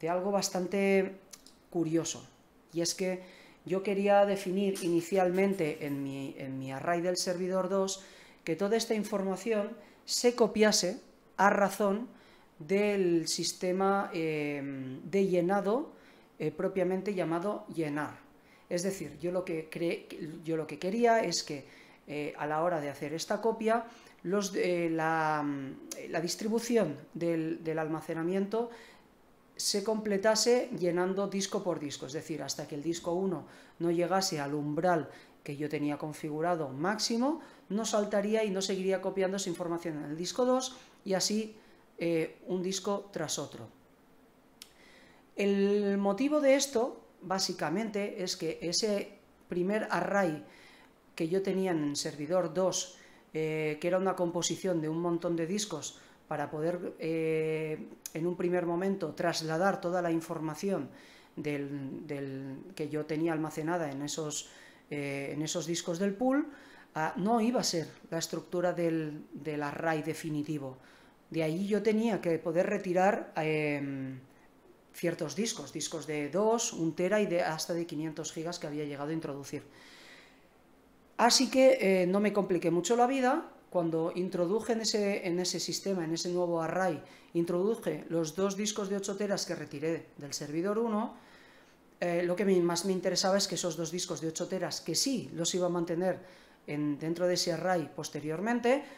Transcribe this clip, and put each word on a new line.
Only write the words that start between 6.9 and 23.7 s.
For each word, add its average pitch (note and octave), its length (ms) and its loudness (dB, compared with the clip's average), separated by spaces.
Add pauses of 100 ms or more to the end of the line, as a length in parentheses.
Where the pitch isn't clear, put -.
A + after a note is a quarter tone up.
del F3+ 160 0
servidor F#3 520 -2
dos F#3+ 340 0 (400)
que E3 140 -2
toda G3+ 200 2
esta A3 180 0
información G3+ 840 -2 (280)
se - 300 4
copiase G#3+ 640 4 (380)
a G3 140 8
razón G3+ 580 2 (500)
del F3+ 680 2
sistema, F#3+ 840 0
em, C#3+ 920 -2
de F#3+ 240 2
llenado, F#3+ 680 2 (460)
eh, D#3 120 0
propiamente F#3 640 0
llamado F3 540 -2
llenar. D3 500 -4 (500)
Es F3 140 -2
decir, F#3 360 -4
yo F3 140 -2
lo F3+ 120 -2
que D#3+ 260 -6
cre-, E3+ 360 -2 (380)
yo D#3+ 120 -2
lo D3+ 100 -2
que D3+ 120 -10
quería A3+ 460 4
es E3+ 180 -2
que, C#3+ 240 -8 (400)
eh, D3 320 -6
a D3 80 -4
la D#3 160 0
hora E3+ 180 2
de C#3+ 80 -4
hacer C#3+ 260 -6
esta G3+ 260 -4
copia, A3 440 0 (380)